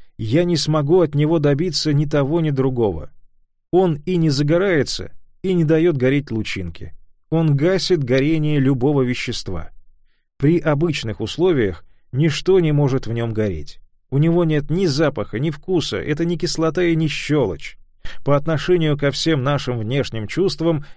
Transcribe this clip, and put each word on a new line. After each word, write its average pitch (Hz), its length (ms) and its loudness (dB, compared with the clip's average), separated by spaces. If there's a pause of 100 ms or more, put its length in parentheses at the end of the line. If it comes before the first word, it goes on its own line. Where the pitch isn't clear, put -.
(200)
я 123 240 2
не 175 140 2
смогу 151 440 2
от 147 140 0
него 151 240 2
добиться 147 520 0
ни 147 140 2
того, 147 340 0
ни 156 120 0
другого. 120 580 0 (600)
Он 175 240 4 (100)
и 185 120 0
не 160 120 4
загорается, 147 840 0 (300)
и 190 140 0
не 170 80 4
дает 160 340 2
гореть 139 320 0
лучинке. 95 640 -6 (380)
Он 160 240 2
гасит 170 480 2
горение 147 560 2
любого 135 420 2
вещества. 120 680 -4 (680)
При 160 220 4
обычных 147 600 -2
условиях 120 640 0 (280)
ничто 165 480 2
не 156 120 2
может 139 360 2
в 107 40 -4
нем 117 220 -4
гореть. 98 460 -4 (320)
У 139 80 2
него 165 240 4
нет 151 260 0
ни 180 160 0
запаха, 135 540 0
ни 147 100 -2
вкуса, 147 480 -2
это 151 280 -2
не 170 120 -2
кислота 160 460 -2
и 170 120 2
не 160 120 0
щелочь. 143 720 -2 (440)
По 143 120 2
отношению 151 640 0
ко 143 100 0
всем 147 320 0
нашим 131 380 -2
внешним 110 480 -4
чувствам 165 580 -2 (120)